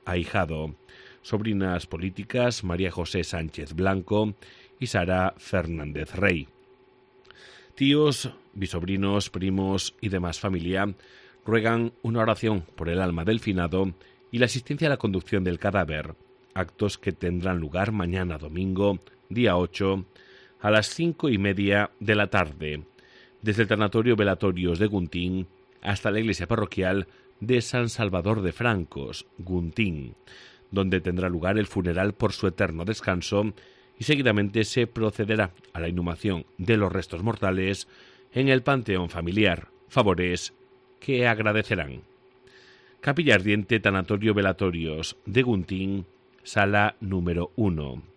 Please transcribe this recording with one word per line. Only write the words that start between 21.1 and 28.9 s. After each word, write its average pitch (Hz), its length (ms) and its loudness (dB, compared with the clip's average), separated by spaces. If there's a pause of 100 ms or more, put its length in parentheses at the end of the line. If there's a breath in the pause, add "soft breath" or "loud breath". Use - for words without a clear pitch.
y 110 80 2
media 101 540 2 (100)
de 107 140 2
la 104 120 2
tarde, 76 560 -2 (580 loud breath)
desde 107 200 2
el 104 80 2
Tanatorio 110 480 2
Velatorios 90 600 2
de 107 100 4
Guntín 90 600 -2 (340)
hasta 104 300 -2
la 107 80 0
iglesia 101 300 -2
parroquial 98 580 0 (320 loud breath)
de 120 220 2
San 120 260 -2
Salvador 101 540 -2
de 90 100 -2
Francos, 87 760 -4 (120)